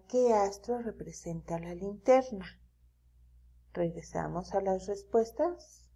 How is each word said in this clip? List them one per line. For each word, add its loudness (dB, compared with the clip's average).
qué 4
astro 2
representa -8
la -8
linterna? 2
¿Regresamos -4
a 2
las -2
respuestas? -2